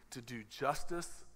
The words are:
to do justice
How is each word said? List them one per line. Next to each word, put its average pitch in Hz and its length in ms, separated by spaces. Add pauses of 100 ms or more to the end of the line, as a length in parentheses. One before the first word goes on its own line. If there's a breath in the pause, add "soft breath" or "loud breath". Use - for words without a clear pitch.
(100)
to 127 100
do 117 300
justice 143 720 (120)